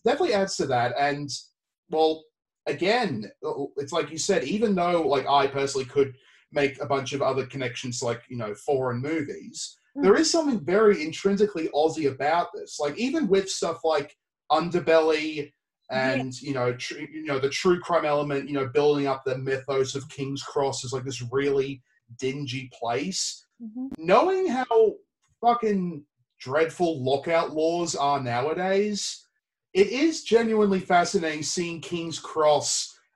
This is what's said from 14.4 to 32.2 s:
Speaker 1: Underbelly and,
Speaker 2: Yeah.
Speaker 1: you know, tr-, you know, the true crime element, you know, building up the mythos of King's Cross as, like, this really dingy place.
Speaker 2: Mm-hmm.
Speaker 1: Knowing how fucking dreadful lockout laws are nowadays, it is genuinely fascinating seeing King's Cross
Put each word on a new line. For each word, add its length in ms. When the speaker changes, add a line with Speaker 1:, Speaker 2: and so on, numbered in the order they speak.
Speaker 1:
Underbelly 1000
and, 500
Speaker 2:
Yeah. 60
Speaker 1:
you 60
know, 220
tr-, 240
you 260
know, 140
the 100
true 300
crime 260
element, 440
you 60
know, 120
building 400
up 180
the 120
mythos 580
of 140
King's 340
Cross 420
as, 80
like, 100
this 180
really 520
dingy 560
place. 720
Speaker 2:
Mm-hmm. 260
Speaker 1:
Knowing 500
how 480
fucking 640
dreadful 640
lockout 500
laws 420
are 260
nowadays, 1040
it 140
is 360
genuinely 560
fascinating 640
seeing 380
King's 380
Cross 720